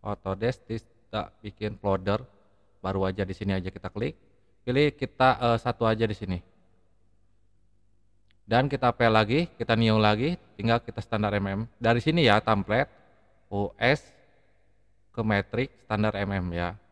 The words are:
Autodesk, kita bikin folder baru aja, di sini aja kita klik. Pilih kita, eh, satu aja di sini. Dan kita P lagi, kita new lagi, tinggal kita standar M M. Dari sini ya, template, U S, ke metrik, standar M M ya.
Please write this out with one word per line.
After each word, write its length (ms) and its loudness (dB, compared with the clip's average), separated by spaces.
Autodesk, 640 -6
kita 720 -10
bikin 400 -10
folder 400 -2
baru 240 0
aja, 160 -2
di 80 -6
sini 240 -2
aja 160 -6
kita 160 -14
klik. 320 -6
Pilih 320 2
kita, 400 2
eh, 220 2
satu 260 -2
aja 160 2
di 80 0
sini. 240 -6
Dan 240 0
kita 240 0
P 160 2
lagi, 480 2
kita 240 0
new 240 4
lagi, 320 2
tinggal 240 0
kita 160 -12
standar 320 -2
M 160 0
M. 140 -4
Dari 240 2
sini 240 2
ya, 160 6
template, 480 0
U 240 -4
S, 240 0
ke 80 -6
metrik, 480 -2
standar 320 0
M 240 -2
M 80 -4
ya. 240 -4